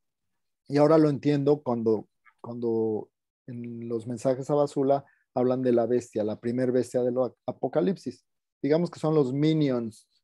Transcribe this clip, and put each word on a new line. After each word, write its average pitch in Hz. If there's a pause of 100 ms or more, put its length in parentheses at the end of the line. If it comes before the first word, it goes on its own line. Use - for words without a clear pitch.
(680)
y 139
ahora 151
lo 151
entiendo 143
cuando, 113 (340)
cuando 113 (360)
en 120
los 117
mensajes 127
a 147
Basula 143 (280)
hablan 127
de 127
la 117
bestia, 120
la 104
primer 123
bestia 123
del 123
ap-, 123 (100)
apocalipsis. 151 (360)
Digamos 165
que -
son 156
los 131
minions 139 (140)